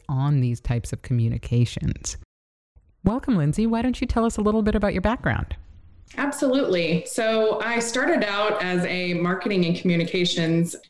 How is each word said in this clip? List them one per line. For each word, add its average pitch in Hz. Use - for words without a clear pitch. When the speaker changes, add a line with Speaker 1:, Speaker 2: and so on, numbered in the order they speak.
Speaker 1:
on 139
these 120
types -
of -
communications. -
Welcome, 233
Lindsay. 151
Why 226
don't 247
you 262
tell 233
us 226
a 214
little 214
bit 214
about 202
your 185
background? 208
Speaker 2:
Absolutely. 247
So 220
I 233
started 254
out 208
as 180
a 180
marketing 180
and 170
communications 170